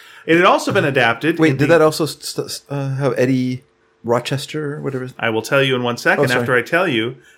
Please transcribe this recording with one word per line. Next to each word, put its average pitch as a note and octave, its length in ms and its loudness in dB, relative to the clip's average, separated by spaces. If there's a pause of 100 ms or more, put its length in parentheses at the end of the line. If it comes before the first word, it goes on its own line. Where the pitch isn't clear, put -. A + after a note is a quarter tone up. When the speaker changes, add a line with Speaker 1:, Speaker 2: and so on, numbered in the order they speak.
(260)
Speaker 1:
It D#3+ 120 4
had F3+ 80 6
also C#4 260 2
been F#3 120 2
adapted C3+ 540 0
Speaker 2:
Wait, D#3+ 140 4
Speaker 1:
in C3 40 -2
Speaker 2:
did C#3+ 120 2
Speaker 1:
the E3 100 6
Speaker 2:
that D#3 40 4
also D#3 240 2
st-, - 440 -10
st-, - 180 -12
uh, C#3 280 -6
have C3+ 200 -2
Eddie B2+ 460 0 (420)
Rochester C#3 720 -4
or D3+ 40 -14
whatever? C3 280 -8 (100)
Speaker 1:
I A2+ 120 -2
will A2 120 0
tell C#3 200 2
you C3+ 140 0
in B2 80 -2
one A#2+ 120 -2
second E3+ 280 2
Speaker 2:
Oh, C3 40 2
sorry. B2 120 0
Speaker 1:
after A#2+ 160 0
I A#2+ 60 2
tell E3+ 260 0
you B2 280 -2 (220)